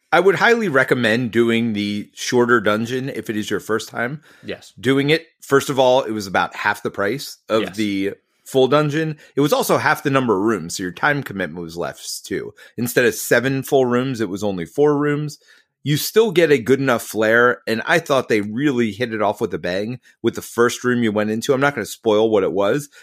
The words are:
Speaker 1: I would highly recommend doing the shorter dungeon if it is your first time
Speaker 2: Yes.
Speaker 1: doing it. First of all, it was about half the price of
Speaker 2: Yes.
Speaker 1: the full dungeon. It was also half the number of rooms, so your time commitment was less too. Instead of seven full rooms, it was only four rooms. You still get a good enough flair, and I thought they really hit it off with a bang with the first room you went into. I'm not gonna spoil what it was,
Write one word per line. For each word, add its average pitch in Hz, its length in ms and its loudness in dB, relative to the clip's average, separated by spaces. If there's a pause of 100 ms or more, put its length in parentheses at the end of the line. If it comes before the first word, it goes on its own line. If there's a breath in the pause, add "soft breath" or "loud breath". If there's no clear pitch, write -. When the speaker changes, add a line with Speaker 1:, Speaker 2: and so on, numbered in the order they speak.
(140)
Speaker 1:
I 160 60 6
would 180 160 6
highly 226 320 2
recommend 127 640 2
doing 117 420 2
the 104 400 -4
shorter 120 460 2
dungeon 113 500 -2
if - 200 -8
it 107 80 -6
is 107 120 -6
your 101 100 -2
first 110 300 -4
time 123 320 -6 (220 soft breath)
Speaker 2:
Yes. - 360 -14
Speaker 1:
doing 135 300 0
it. 160 180 0 (140)
First 139 280 0
of 131 100 0
all, 131 220 4
it 120 100 -8
was 107 160 -6
about 90 280 -2
half - 280 -2
the 113 80 -4
price 110 460 -6 (100)
of 110 140 0
Speaker 2:
Yes. 95 140 -8
Speaker 1:
the 98 380 -2 (300)
full 131 240 2
dungeon. 151 500 0 (180 loud breath)
It 139 60 0
was 151 120 2
also 196 240 0
half 139 260 0
the 147 60 -2
number 131 260 2
of 92 60 0
rooms, 101 340 -2
so 98 80 -6
your 90 80 -6
time 143 320 -2
commitment 90 380 -8
was 82 160 -12
less - 420 -8
too. 64 340 -8 (240 loud breath)
Instead 117 280 0
of 110 100 2
seven 131 480 0
full 131 220 2
rooms, 123 340 -2
it 113 80 -2
was 95 160 -6
only 95 220 -4
four 147 320 2
rooms. 147 420 -4 (440 soft breath)
You 143 140 0
still 214 340 2
get 165 200 4
a 139 80 6
good 127 200 2
enough 131 220 0
flair, 117 640 2
and 110 200 -2
I 170 140 2
thought 139 280 0
they 113 140 2
really 120 500 0
hit 110 220 -6
it 107 80 -4
off 104 200 0
with 98 120 -2
a 90 60 -6
bang 98 400 -6 (220 soft breath)
with 113 140 0
the 98 60 -10
first - 420 0
room 123 180 0
you 113 100 2
went 107 200 0
into. 113 220 -2
I'm 131 80 0
not 143 120 0
gonna 107 120 -6
spoil 110 440 0
what 104 140 2
it 78 80 -2
was, 104 380 -2 (140 loud breath)